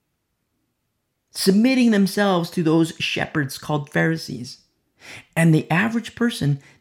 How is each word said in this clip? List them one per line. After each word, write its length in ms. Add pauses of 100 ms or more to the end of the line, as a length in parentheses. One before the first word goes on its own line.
(1300)
submitting 640
themselves 580
to 120
those 360
shepherds 580
called 320
Pharisees. 680 (760)
And 200
the 160
average 460
person, 440 (200)